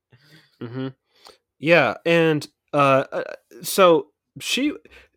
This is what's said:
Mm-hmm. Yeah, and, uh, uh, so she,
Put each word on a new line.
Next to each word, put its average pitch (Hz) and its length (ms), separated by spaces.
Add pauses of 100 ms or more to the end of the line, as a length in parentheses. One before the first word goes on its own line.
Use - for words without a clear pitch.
(640)
Mm-hmm. 127 260 (680)
Yeah, 147 380 (100)
and, 160 400 (260)
uh, 139 400
uh, - 120 (380)
so 175 500 (280)
she, 269 340 (420)